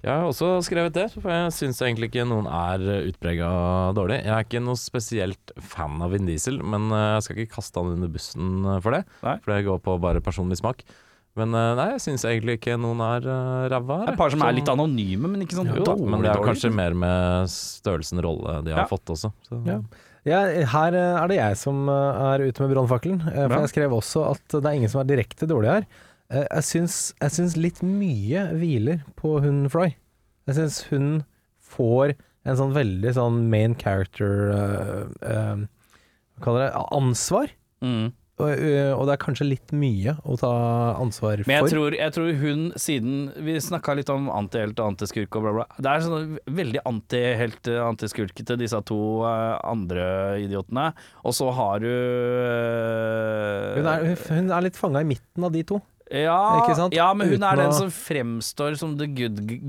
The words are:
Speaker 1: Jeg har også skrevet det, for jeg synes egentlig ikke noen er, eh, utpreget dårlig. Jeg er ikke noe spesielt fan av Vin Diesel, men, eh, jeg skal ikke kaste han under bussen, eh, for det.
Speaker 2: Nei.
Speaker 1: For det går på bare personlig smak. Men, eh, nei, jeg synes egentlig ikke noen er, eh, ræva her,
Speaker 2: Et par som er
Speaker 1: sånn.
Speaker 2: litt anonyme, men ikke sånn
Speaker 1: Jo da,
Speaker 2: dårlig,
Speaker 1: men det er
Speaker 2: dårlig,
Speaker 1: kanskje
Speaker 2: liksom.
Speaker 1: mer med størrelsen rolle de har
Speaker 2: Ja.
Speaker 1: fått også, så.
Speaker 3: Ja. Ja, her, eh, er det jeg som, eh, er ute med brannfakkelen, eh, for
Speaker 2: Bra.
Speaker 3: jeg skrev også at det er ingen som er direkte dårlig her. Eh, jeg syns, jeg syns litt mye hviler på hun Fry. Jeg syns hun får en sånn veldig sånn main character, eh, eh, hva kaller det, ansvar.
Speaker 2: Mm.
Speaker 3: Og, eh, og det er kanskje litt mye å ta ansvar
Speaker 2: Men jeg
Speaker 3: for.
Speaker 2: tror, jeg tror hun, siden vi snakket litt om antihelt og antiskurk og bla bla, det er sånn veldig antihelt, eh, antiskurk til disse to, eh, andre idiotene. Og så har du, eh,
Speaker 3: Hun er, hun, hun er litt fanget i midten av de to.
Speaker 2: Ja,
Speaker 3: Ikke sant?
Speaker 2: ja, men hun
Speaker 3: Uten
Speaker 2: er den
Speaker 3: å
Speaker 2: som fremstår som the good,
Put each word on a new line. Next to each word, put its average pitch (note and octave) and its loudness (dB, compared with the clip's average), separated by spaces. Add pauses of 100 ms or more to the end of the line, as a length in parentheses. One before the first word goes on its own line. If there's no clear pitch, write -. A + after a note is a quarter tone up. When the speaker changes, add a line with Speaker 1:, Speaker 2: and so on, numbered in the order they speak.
Speaker 1:
Jeg A2+ 0
har D#3 0
også F3 0
skrevet E3+ -2
det, F#3+ -2
for G#3 -8
jeg E3+ 0
synes C3+ -4
egentlig A#2 -2
ikke B2 0
noen A2 0
er, E2+ -2
eh, F#2+ 0
utpreget F2 0
dårlig. G#2 0
Jeg G#2+ -2
er A2 0
ikke A#2+ -4
noe B2 -2
spesielt A2 -4
fan D#2 -8
av F2 0
Vin G2 0
Diesel, F2 -2
men, G#2+ 0
eh, G#2+ 2
jeg G#2+ 0
skal F#2+ -10
ikke A2 -8
kaste - -12
han F2 -2
under F2+ -2
bussen, F#2 -4 (120)
eh, - 0
for A2 0
det. F3 0 (200)
Speaker 2:
Nei. D3 -2
Speaker 1:
For - -4
det G2+ 0
går F#2 0
på F#2 0
bare F2 2
personlig F2+ -4
smak. A#2 -4 (520)
Men, A2 -2
eh, A#2 2
nei, C#3+ 0
jeg A#3 -6
synes C#3 -4
egentlig A#2 0
ikke A#2+ -2
noen A#2 -2
er, A#2+ 0
eh, B2+ -2
ræva C3 -2
her, C4+ -2
Speaker 2:
Et A#3 -4
par D#3+ 4
som D3+ 2
er B2 4
Speaker 1:
sånn. - 2
Speaker 2:
litt C#3+ 0
anonyme, B2+ 0
men G3 -2
ikke F3 -6
sånn F3+ 0
Speaker 1:
Jo - 0
da, G3+ 4
Speaker 2:
dårlig, E3 0
Speaker 1:
men G#2+ 0
det G#2+ 4
er G#2 4
Speaker 2:
dårlig, G#2 2
Speaker 1:
kanskje A2+ 2
Speaker 2:
liksom. A2+ 0
Speaker 1:
mer F2 2
med F2+ 2
størrelsen F2 -4
rolle D#2 -4
de D#2+ -4
har D#2+ 0
Speaker 2:
Ja. - 0
Speaker 1:
fått - -4
også, F#2 -4 (180)
så. A#2+ -6
Speaker 3:
Ja. F3+ -2 (440)
Ja, E3 2 (260)
her, D#3 2
eh, F3 2
er F3 2
det G3 2
jeg G#2+ 2
som, C#3 -2
eh, C#3 2
er C#3 2 (100)
ute A#2+ -4
med C3+ 2
brannfakkelen, C3+ 2
eh, C#3 0
for C#3 2
Speaker 2:
Bra. A#2+ 2
Speaker 3:
jeg D3 2
skrev D3 2
også C3+ 0
at - -6
det C#3+ 0
er D3 2
ingen A#2+ 2
som C3 0
er C3+ 4
direkte B2 -2
dårlig B2 4
her. G3 4 (420)
Eh, C#3 0 (100)
jeg D3+ 2
syns, - -2
jeg C#3+ 2
syns F3 0
litt E3+ 0
mye F3+ 0
hviler D3+ 2 (120)
på D3+ 0
hun C#3+ 2
Fry. E3 2 (540)
Jeg C3+ 0
syns D#3 0
hun D3 2 (380)
får C3 2 (280)
en C3+ 2
sånn C3+ 2
veldig A2 2
sånn A#2 2
main A2+ 4
character, G2+ 0
eh, G2+ -2
eh, G#2+ 0 (840)
hva - -12
kaller B2+ 2
det, - -4
ansvar. D3 2 (320)
Speaker 2:
Mm. A#2 0 (260)
Speaker 3:
Og, D3 0
eh, C#3 2
og C3+ 0
det C#3 2
er - -6
kanskje C#3+ 0
litt C3+ -2
mye B2+ 2 (140)
å C3 -2
ta A#2 2
ansvar G#2+ -2
Speaker 2:
Men C#3+ 4
jeg D#3 4
Speaker 3:
for. - -
Speaker 2:
tror, D3+ 2
jeg D3+ 0
tror E3 0
hun, D3+ 0
siden C#3 -2 (100)
vi D#3+ -2
snakket D3+ -2
litt C#3+ -4
om C#3 -2
antihelt G#2+ -2
og G#2+ 0
antiskurk G#2 -6
og A2 -2
bla G#2+ 0
bla, A2+ -2 (160)
det C3+ -2
er D3 2
sånn D#3 -4
veldig D#3 -2
antihelt, A#2+ -2
eh, A#2 0
antiskurk A2 -4 (100)
til B2 -2
disse A2+ -2
to, A2 -2
eh, A2+ 0
andre F#2+ -2
idiotene. G2+ -2 (320)
Og A#2+ 0
så C3 0
har G#2 0
du, A2 -2
eh, A2+ -2
Speaker 3:
Hun D3+ 0
er, D#3+ 0
hun, E3+ 0 (200)
hun F#3 2
er F3 0
litt F3+ -6
fanget D3+ 0
i D#3+ 0
midten - -6
av F3 -2
de D#3+ 0
to. G3 -4 (320)
Speaker 2:
Ja, D#3+ 2 (240)
Speaker 3:
Ikke A#3+ 4
sant? F3 2
Speaker 2:
ja, E3+ 6
men G3+ 2
hun G3+ 4
Speaker 3:
Uten G3+ 2
Speaker 2:
er F#3+ 6
den C#3+ 4
Speaker 3:
å - 4
Speaker 2:
som F#3+ 2
fremstår C#3 -4
som D#3+ -4
the D3+ -2
good, A#2+ -2 (280)